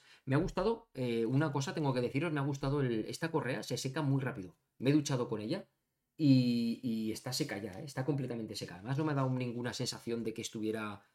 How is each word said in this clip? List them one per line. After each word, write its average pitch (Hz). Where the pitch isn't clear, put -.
Me 135
ha 156
gustado, 196
eh, 117
una 139
cosa 139
tengo 143
que 127
deciros, 139
me 147
ha 139
gustado 143
el, 117
esta 160
correa, 123
se 127
seca 135
muy 139
rápido. 104
Me 123
he 143
duchado 139
con 104
ella 151
y, 123
y 110
está 123
seca 117
ya, 101
¿eh? 95
Está 135
completamente 123
seca. 87
Además 117
no 156
me 156
ha 139
dado 131
ninguna 120
sensación 117
de 110
que 113
estuviera, 107